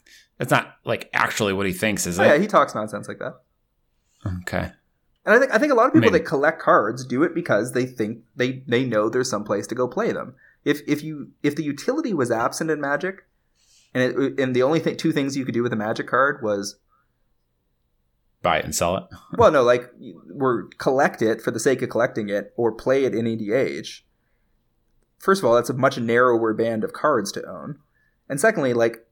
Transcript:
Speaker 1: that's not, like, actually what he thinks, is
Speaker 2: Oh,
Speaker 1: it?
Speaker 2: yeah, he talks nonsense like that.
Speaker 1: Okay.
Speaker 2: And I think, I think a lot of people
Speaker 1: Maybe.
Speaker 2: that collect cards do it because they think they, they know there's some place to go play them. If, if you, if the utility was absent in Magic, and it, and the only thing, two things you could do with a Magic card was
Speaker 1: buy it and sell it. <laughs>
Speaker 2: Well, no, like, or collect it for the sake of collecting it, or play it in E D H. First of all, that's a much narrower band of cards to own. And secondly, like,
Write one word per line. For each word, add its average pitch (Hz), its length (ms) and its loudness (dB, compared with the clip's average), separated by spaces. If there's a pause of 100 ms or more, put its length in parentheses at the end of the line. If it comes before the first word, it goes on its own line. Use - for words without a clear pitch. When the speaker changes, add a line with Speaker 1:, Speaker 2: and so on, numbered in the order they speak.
(380)
Speaker 1:
that's - 120 -8
not, - 260 0 (100)
like, 113 260 -4
actually 110 400 0
what 98 140 0
he 95 80 0
thinks, 101 320 -2
is 87 120 -2
Speaker 2:
Oh, 104 60 4
Speaker 1:
it? - 20 6
Speaker 2:
yeah, 147 120 6
he 202 80 0
talks 156 280 2
nonsense 107 320 -8
like 104 120 -12
that. - 160 -10 (1040)
Speaker 1:
Okay. 90 320 -6 (520)
Speaker 2:
And 202 120 6
I - 20 6
think, 269 140 2
I 220 60 4
think 294 120 2
a 277 60 2
lot 226 100 6
of 302 60 0
people - 180 6
Speaker 1:
Maybe. 170 100 4
Speaker 2:
that - 80 -6
collect 151 320 0
cards 131 440 2
do 127 180 -2
it 175 120 0
because 113 380 0
they 123 120 0
think 117 360 -6 (140)
they, 131 320 -4
they 123 180 2
know 110 260 0
there's 120 180 0
some 104 160 -4
place 104 240 -4
to 113 60 -8
go 127 120 0
play 139 240 -4
them. 82 240 -8 (300)
If, 147 240 0
if 147 160 -2
you, 151 280 -12 (100)
if 143 120 0
the 165 80 -4
utility 233 520 -4
was 123 160 0
absent 131 400 -2
in 151 100 -4
Magic, 147 460 -4 (680)
and 127 80 0
it, 135 380 0
and 127 160 0
the 127 60 4
only 156 180 2
thing, 165 160 -2
two 165 160 0
things 139 240 -2
you 131 80 -4
could 131 100 -4
do 117 80 0
with 120 100 -4
a 117 40 -2
Magic 110 320 -4
card 139 340 2
was 101 360 -4 (1600)
Speaker 1:
buy 82 160 2
it - 60 -2
and 78 100 -8
sell 87 220 0
it. - 80 -8 (160)
<laughs> - 180 -6
Speaker 2:
Well, 208 140 8
no, 139 100 6
like, 123 280 2 (500)
or 120 280 0 (100)
collect 143 440 0
it 110 200 0
for - 80 -4
the 113 100 -6
sake 131 220 2
of 117 80 -4
collecting 113 380 -2
it, 101 280 -4
or 117 160 0
play 135 320 0
it 113 100 0
in 117 120 -2
E 113 100 -2
D 107 160 -6
H. 95 520 -4 (1120)
First 190 240 2
of - 40 2
all, 117 100 6
that's 120 140 0
a 127 40 -4
much 131 240 0
narrower 117 560 2
band 113 300 -2
of 92 80 -8
cards 127 400 0
to - 120 -10
own. 87 360 -14 (480)
And 143 100 -6
secondly, 170 360 2
like, 117 380 0